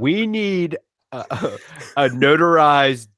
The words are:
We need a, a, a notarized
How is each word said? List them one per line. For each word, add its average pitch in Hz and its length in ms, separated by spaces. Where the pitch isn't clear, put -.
We 196 260
need 196 500
a, 127 200
a, - 760
a 131 40
notarized 143 1000